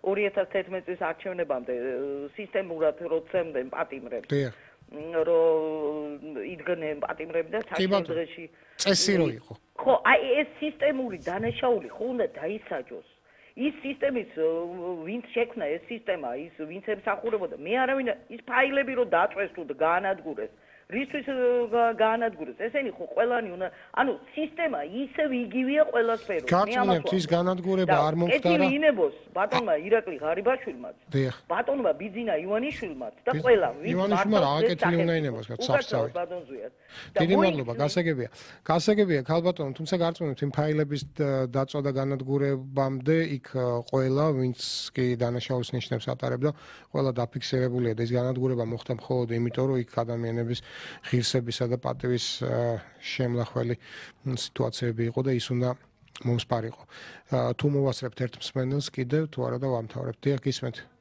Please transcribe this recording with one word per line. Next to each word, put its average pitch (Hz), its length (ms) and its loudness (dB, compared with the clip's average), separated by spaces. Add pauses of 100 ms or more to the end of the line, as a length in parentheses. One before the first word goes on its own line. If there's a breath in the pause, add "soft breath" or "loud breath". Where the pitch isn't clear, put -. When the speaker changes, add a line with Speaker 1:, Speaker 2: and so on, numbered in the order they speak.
Speaker 1:
ორი 196 240 0
ათას 196 240 0
თერთმეტი 185 380 -4
წლის 180 160 -8
არჩევნებამდე, 160 720 -4
ე, 127 180 -4 (360)
სისტემურად 165 720 -2
რო 165 280 -2
ცემდნენ 156 420 -2
პატიმრებს. 127 600 -8
Speaker 2:
დიახ. 139 260 0 (320 loud breath)
Speaker 1:
მ, 156 300 -12
რო 165 240 4 (1000)
იდგნენ 156 580 -4
პატიმრები 165 480 -4
და 202 100 -4
Speaker 2:
კი, 226 100 -6
Speaker 1:
საქმე 185 200 0
Speaker 2:
ბატონო. 185 240 2
Speaker 1:
დღეში 165 320 -6 (340 loud breath)
Speaker 2:
წესი 196 360 4
რო 165 140 4
იყო. 117 240 -8 (180)
Speaker 1:
ხო, - 300 4
აი, 262 200 6 (140)
ეს 294 180 2
სისტემური 269 680 -2
დანაშაული 220 680 0
ხო - 160 -8
უნდა 240 240 0
დაისაჯოს? 170 800 -8 (480 soft breath)
ის 294 180 -2
სისტემის, 269 600 -4
ო, 160 140 2 (520)
ვინც 202 260 -8
შექმნა 233 380 -2
ეს 156 200 -4
სისტემა, 185 520 -6
ის 156 200 -12
ვინც 160 300 -10
ემსახურებოდა, 208 680 -4
მე 160 180 -6
არავინ, 262 340 0 (180)
ის 233 160 -16
ფაილები 269 520 0
რო 247 120 2
დაწვეს 185 460 2
თუ 175 120 -10
გაანადგურეს, 160 880 0 (340 soft breath)
რისთვის, 269 420 -6
ე, 269 80 -2 (300)
გა-, 233 260 4
გაანადგურეს? 220 640 0
ესენი 233 340 -2
ხო - 160 -8
ყველანი 233 460 0
უნდა, 180 140 -6 (240 loud breath)
ანუ 262 220 2 (180)
სისტემა 311 580 -2
ისევ 277 480 -2
იგივეა 254 480 2
ყველასფეროს. 226 640 0
მე - 0 -
ამას 180 160 6
Speaker 2:
გარწმუნებთ, 202 400 2
Speaker 1:
ვამბობ. 180 140 2
Speaker 2:
ის 160 80 0
განადგურება 180 680 2
Speaker 1:
და 175 60 6
Speaker 2:
არ 156 180 4
მომხდარა. 175 240 4
Speaker 1:
კეთილი 294 300 4
ინებოს 269 440 4 (140)
ბატონმა 208 480 2
ირაკლი 196 400 0
ღარიბაშვილმაც, 165 800 -2 (100)
Speaker 2:
დიახ. 135 360 0
Speaker 1:
ბატონმა 247 500 0
ბიძინა 208 460 -2
ივანიშვილმაც 185 800 -4
და - 140 -2
Speaker 2:
ბიძ-, 156 120 -2
Speaker 1:
ყველა, 208 260 8
ვინც 147 220 -4
Speaker 2:
ივანიშვილმა 202 460 4
Speaker 1:
მართავს 151 100 6
Speaker 2:
რა - 80 4
Speaker 1:
ეს 165 80 4
Speaker 2:
აკეთილი 175 320 4
უნდა 165 160 2
Speaker 1:
სახელმწიფოს. 160 80 2
Speaker 2:
ინებოს, 117 240 -4
გაც-, 117 160 -8
Speaker 1:
უკაცრავად, - 240 2
Speaker 2:
საფსავი. 143 320 0
Speaker 1:
ბატონ 175 260 -6
ზვიად. 123 300 -14 (400 loud breath)
და 156 80 0
Speaker 2:
დიდი 170 160 6
Speaker 1:
მოიქ- - 80 6
Speaker 2:
მადლობა, 143 300 2
გასაგებია. 147 540 0 (340 loud breath)
გასაგებია, 175 600 4
ქალბატონო, 165 520 0
თუმცა, 160 200 -4
გარწმუნებთ, 165 460 0
იმ 143 100 0
ფაილების 147 560 0
და-, 139 400 0
დაწვა 135 360 -2
და 143 100 0
განადგურებამდე 135 1200 0 (100)
იქ, 143 220 -4
ა, 127 180 0 (160)
ყველა, 131 480 2
ვინც 131 300 0 (260)
კი - 180 -2 (100)
დანაშაულის 120 560 -2
ნიშნებს 123 380 -4
ატარებდა, 127 420 0 (360 loud breath)
ყველა 139 260 0
დაფიქსირებულია 123 800 0
და 110 100 -2
ის 117 100 0
განადგურება 123 520 0
მოხდა 117 300 -6
მხოლოდ 123 360 -2
იმიტომ, 120 360 0
რომ 135 120 2
იქ 120 140 -4
ადამიანების 117 680 -2 (420 loud breath)
ღირსებისა 123 640 0
და 120 100 0
პატივის, 123 500 -2 (100)
ა, 120 420 0 (200 loud breath)
შემლახველი, 120 760 -2 (480 loud breath)
მ, 127 160 -4
სიტუაციები 117 640 -2
იყო 117 180 -2
და 135 100 0
ის 120 160 0
უნდა 127 260 0 (420)
მომსპარიყო. 117 680 -2 (440 loud breath)
ა, 135 120 0 (120)
თუ 123 160 0
მოვასწრებთ 139 540 0
ერთ 123 160 -2
მსმენელს 135 520 -2
კიდევ, 131 380 0
თუ 151 140 -8
არა 123 180 -2
და 135 100 -2
ვამთავრებთ. 117 520 -4
დიახ, 139 180 2
გისმენთ. 127 380 -2 (240)